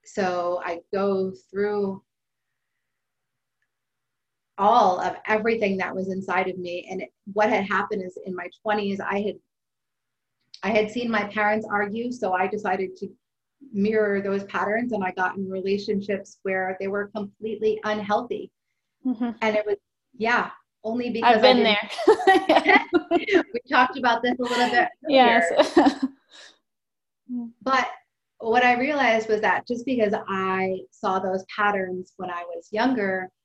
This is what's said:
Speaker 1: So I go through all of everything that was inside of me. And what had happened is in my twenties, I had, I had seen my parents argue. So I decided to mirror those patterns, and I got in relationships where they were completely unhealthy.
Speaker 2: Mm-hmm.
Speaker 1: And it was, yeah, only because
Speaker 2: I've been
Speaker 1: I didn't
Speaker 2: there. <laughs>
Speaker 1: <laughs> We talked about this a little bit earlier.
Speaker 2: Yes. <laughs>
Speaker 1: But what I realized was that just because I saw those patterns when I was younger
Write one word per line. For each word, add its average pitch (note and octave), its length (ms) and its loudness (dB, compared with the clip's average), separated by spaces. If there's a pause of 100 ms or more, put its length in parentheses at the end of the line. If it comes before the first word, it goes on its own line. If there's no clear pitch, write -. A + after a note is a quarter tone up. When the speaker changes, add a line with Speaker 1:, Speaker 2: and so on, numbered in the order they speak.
Speaker 1:
So F3+ 580 -4
I E3+ 180 -8 (120)
go F#3+ 400 -2 (180)
through G3+ 520 -4 (2500)
all G#3+ 440 4
of F#3 140 -4 (120)
everything G#3+ 500 0
that F#3 160 -4
was F#3+ 180 -6
inside F#3+ 360 -2
of F#3 100 -6
me. F3 320 -10
And F#3+ 140 -10 (300)
what G#3+ 160 2
had G3+ 160 0
happened G3+ 380 -4
is F3+ 220 -12
in F#3 100 -10
my F3+ 120 -10 (140)
twenties, G3+ 400 -2
I G3+ 200 -2
had, G3+ 140 -4 (1300)
I F#3+ 60 -2
had G#3+ 220 2
seen A#3+ 200 -4
my G#3 140 0
parents G#3+ 440 0
argue. G#3 420 -4
So G3 220 -2
I F#3 140 0
decided F#3+ 500 -4
to G3 100 -12 (680)
mirror G#3 480 0
those G3 240 -4
patterns, G#3 460 -4
and G#3 120 -4
I F#3 80 -4
got F#3 240 -4
in F#3+ 140 -8
relationships G3 920 -4
where F#3+ 360 -4
they G3 80 -6
were G3+ 280 -4
completely G#3+ 680 -4
unhealthy. G#3+ 680 -4 (540)
Speaker 2:
Mm-hmm. A#3+ 260 -2 (100)
Speaker 1:
And G#3+ 140 0
it G#3+ 100 0
was, G#3 120 -2 (400)
yeah, A3 340 0 (320)
only A#3+ 260 -4
because A3+ 280 4
Speaker 2:
I've - 40 4
been B3 240 6
Speaker 1:
I G#3+ 120 4 (680)
didn't D4+ 180 4
Speaker 2:
there. F4 800 4
<laughs> - 60 -4
Speaker 1:
<laughs> - 40 -14
We A#3+ 60 -4 (100)
talked B3 280 2
about A#3 240 2
this B3 180 0
a B3+ 40 -2
little A#3+ 260 0
bit G#3+ 180 2 (180)
earlier. B3 440 6
Speaker 2:
Yes. - 540 4
<laughs> - 20 0 (1600)
Speaker 1:
But C4 240 0 (500)
what A3+ 260 2
I B3 160 4
realized B3 500 0
was G#3 120 2
that F#3+ 260 0
just A#3+ 160 -6
because A3 300 0 (140)
I F#3+ 540 -2 (100)
saw F#3+ 260 -4
those F#3+ 260 -4 (100)
patterns F#3+ 640 -2
when F#3 120 -10
I F3 140 -8
was E3+ 280 -12
younger G#3 600 -2 (140)